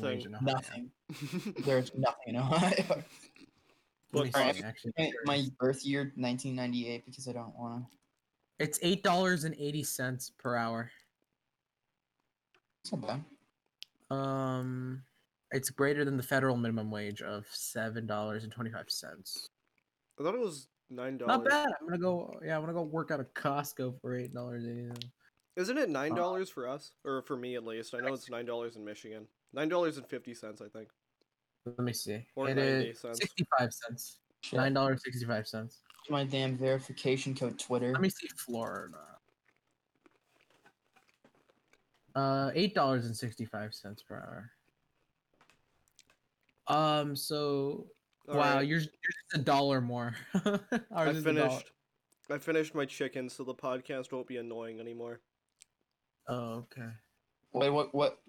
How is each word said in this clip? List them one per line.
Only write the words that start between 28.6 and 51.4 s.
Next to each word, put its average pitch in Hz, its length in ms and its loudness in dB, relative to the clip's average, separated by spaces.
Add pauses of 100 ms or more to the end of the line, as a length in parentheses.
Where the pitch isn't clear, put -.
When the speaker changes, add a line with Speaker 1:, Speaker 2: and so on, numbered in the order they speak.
Speaker 1:
in 107 100 -10
Michigan. 107 420 -12 (260)
Nine 151 160 0
dollars 170 280 2
and 135 100 -12
fifty 123 280 -8
cents, 107 260 -12
I 104 60 -12
think. 110 220 -14 (760)
Speaker 2:
Let 120 140 -6
me 123 140 0
see. 110 320 -6 (100)
Speaker 1:
Or 135 140 0
Speaker 2:
It 135 60 2
Speaker 1:
ninety 135 340 4
Speaker 2:
is 117 100 -12
Speaker 1:
cents. 117 200 -6
Speaker 2:
sixty-five 127 540 2
cents. - 440 -10 (240)
Speaker 3:
Shit. - 160 -4
Speaker 2:
Nine 135 160 4
dollars 135 320 4
sixty-five 117 420 -2
cents. 113 320 -8 (300)
Speaker 3:
My 143 160 2
damn 131 320 0
verification 131 800 2
code, 127 240 -2
Twitter. 123 340 0
Speaker 2:
Let - 80 2
me 190 80 4
see 311 260 -4
Florida. 98 600 -6 (3250)
Uh, 135 380 4
eight 196 220 2
dollars 131 300 6
and 113 100 -2
sixty-five 110 580 -6
cents 101 300 -14
per 104 120 -12
hour. 95 360 -12 (2250)
Um, 147 480 6
so, 143 720 0 (420)
Speaker 1:
All 147 80 0
Speaker 2:
wow, 143 200 6
Speaker 1:
right. 143 100 4
Speaker 2:
you're, 160 120 4
you're 156 80 0
just - 480 -6
a 156 40 2
dollar 139 420 6
more. 120 340 -2 (100)
<laughs> - 200 0
Ours 202 140 4 (360)
Speaker 1:
I 160 140 6
Speaker 2:
is 156 160 2
a 156 80 6
dollar. 147 160 6